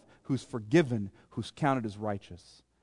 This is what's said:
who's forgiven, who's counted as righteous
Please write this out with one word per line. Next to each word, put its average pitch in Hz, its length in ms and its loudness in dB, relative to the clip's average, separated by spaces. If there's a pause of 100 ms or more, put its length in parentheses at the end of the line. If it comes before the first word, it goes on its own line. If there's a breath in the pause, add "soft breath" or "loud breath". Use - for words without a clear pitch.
(220 soft breath)
who's 131 220 -2
forgiven, 117 680 2 (200 soft breath)
who's - 200 -6
counted 135 340 0
as 104 120 -6
righteous 104 640 -8 (200)